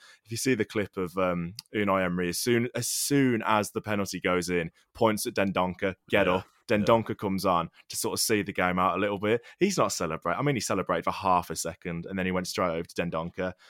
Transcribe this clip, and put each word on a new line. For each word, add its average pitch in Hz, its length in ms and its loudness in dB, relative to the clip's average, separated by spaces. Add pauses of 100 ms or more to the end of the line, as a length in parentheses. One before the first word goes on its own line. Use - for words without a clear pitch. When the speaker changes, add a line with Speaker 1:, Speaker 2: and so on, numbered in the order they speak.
(240)
Speaker 1:
if - 80 -14
you 113 60 -6
see 131 180 2
the 107 80 0
clip 101 320 -4
of, 90 220 -4
um, 90 380 0 (200)
Unai 98 300 2
Emery, 90 240 0
as 85 100 -4
soon, 120 340 2
as 120 140 -4
soon 131 580 2
as 104 260 2
the 107 100 -6
penalty 98 400 -4
goes 90 280 2
in, 87 220 0 (220)
points 110 340 0
at 113 60 -6
Dendoncker, 95 640 0 (140)
"Get 101 180 4
Speaker 2:
Yeah. 90 80 4
Speaker 1:
up." 95 100 -2 (260)
Then 104 100 2
Speaker 2:
Yeah. 101 60 0
Speaker 1:
Donker 113 300 4
comes 95 280 -2
on 87 240 2 (200)
to - 80 -10
sort 101 160 -4
of 101 80 -2
see 107 220 2
the 92 100 -6
game 90 260 0
out 90 180 2
a - 20 0
little 101 200 0
bit. 104 220 0 (180)
He's 190 180 2
not 110 140 2
celebrate-, 85 460 -2
I 113 40 -2
mean, 139 140 2
he 104 60 -2
celebrated 90 420 -2
for 95 80 -2
half 90 380 0
a 82 60 -6
second, 85 500 -6
and 95 120 -8
then 92 80 -2
he 92 60 0
went 92 160 -2
straight 90 240 0
over 82 120 -4
to - 120 -12
Dendoncker. 87 580 -4 (160)